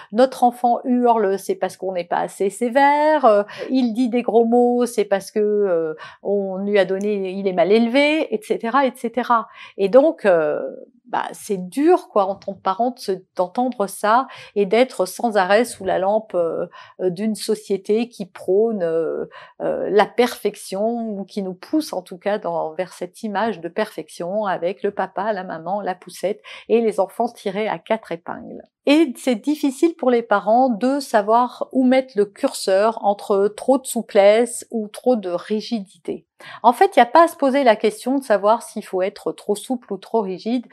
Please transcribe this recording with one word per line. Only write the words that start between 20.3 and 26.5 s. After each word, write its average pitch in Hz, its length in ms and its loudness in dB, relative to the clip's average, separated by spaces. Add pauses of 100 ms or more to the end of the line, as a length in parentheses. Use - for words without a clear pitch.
ou 196 120 -8
qui 196 200 -8
nous 185 100 -8
pousse, 302 400 -6
en 185 80 -6
tout 180 160 -16
cas, 202 220 -4
dans, 170 240 -4 (140)
vers 175 160 -8
cette - 300 -12
image 208 360 -4
de 165 80 -10
perfection 170 760 -6
avec 180 360 -4
le 208 100 -2
papa, 196 420 -4
la 185 100 -8
maman, 180 380 -8
la 185 120 -6
poussette 180 480 -8 (280)